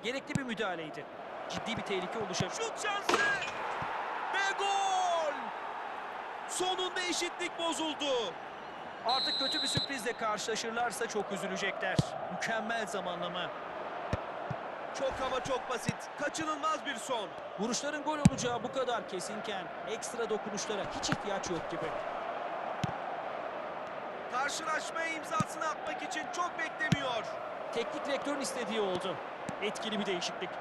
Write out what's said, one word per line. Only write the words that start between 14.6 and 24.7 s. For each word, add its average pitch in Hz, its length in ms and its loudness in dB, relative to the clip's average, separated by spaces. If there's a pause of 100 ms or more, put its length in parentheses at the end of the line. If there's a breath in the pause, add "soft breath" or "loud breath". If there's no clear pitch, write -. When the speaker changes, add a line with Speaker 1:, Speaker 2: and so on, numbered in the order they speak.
Speaker 2:
Çok 262 140 2 (120)
ama 254 180 2
çok 262 260 0
basit. 247 260 0 (240)
Kaçınılmaz 302 680 2
bir 277 100 0
son. 220 340 0 (300)
Speaker 1:
Vuruşların 277 440 2
gol 302 140 2 (120)
olacağı 240 340 2
bu 240 100 -2
kadar 240 360 2
kesinken 202 560 -2 (240)
ekstra 226 400 -2
dokunuşlara 208 520 0 (180)
hiç - 100 0
ihtiyaç 196 400 0
yok 165 220 -2
gibi. 160 140 -2 (2500)
Speaker 2:
Karşılaşmaya 311 760 0